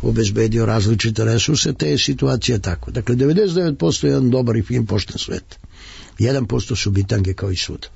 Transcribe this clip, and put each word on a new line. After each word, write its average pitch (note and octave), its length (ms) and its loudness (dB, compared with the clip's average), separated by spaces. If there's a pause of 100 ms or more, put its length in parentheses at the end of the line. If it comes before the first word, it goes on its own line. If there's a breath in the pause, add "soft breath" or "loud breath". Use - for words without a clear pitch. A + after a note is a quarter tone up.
obezbedio A2+ 640 2
različite A2 600 2
resurse, C3 480 2
te D3+ 160 -2
je C#3+ 80 2
situacija C3 600 0
tako. - 320 -6
Dakle, A#2+ 240 -2
devedeset E3 400 2
devet E3+ 240 0
posto E3 280 0
je C#3+ 40 4
jedan C3+ 180 4
dobar A#2+ 260 2
i A2+ 80 2
fin, A#2+ 220 0
pošten G2+ 320 -2
svet. - 420 -8 (600 loud breath)
Jedan B2+ 260 2
posto A2+ 300 -2
su G2+ 160 -2
bitange G2 420 2
kao G2 180 -4
i F2+ 40 -2
svuda. - 400 -8